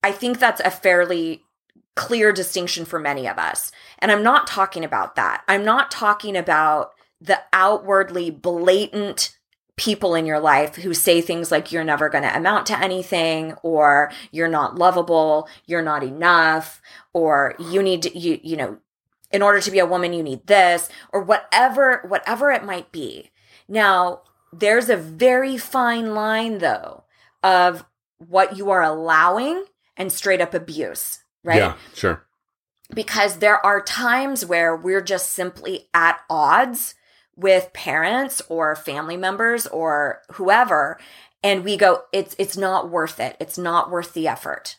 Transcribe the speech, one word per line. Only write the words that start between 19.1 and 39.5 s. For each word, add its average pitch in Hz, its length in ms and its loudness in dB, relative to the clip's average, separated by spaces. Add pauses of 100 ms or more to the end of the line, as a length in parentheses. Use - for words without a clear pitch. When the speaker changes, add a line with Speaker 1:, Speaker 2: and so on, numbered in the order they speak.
Speaker 1:
in 202 100 0
order 202 180 4
to 202 100 -4
be 190 100 4
a 175 60 4
woman, 175 260 -2
you 170 100 -4
need 135 240 -8
this," 175 420 4 (240)
or 202 80 -2
whatever, 233 880 2
whatever 233 440 -2
it 220 120 -2
might 185 280 -10
be. 135 380 -12 (380)
Now, 190 540 2 (300)
there's 220 360 2
a 220 80 4
very 247 640 0
fine 233 560 -2
line, 220 440 -2
though, - 460 -4 (380)
of 180 420 4 (340)
what 190 380 0
you 196 140 -4
are 180 120 4
allowing 170 800 2 (320)
and 190 160 -6
straight 185 280 0
up 175 140 -2
abuse, 156 680 -8 (240)
right? 165 140 0
Speaker 2:
Yeah, 90 160 2 (200)
sure. 85 300 -4 (680)
Speaker 1:
Because 202 440 -2
there 208 280 4
are 202 160 2
times 247 640 -2
where 170 300 0
we're 185 280 -2
just 185 280 -4
simply 180 640 -8
at 165 340 2
odds 175 680 2 (420)
with 185 360 2
parents 208 760 -4
or 156 260 -2
family 156 420 -8
members 220 520 -2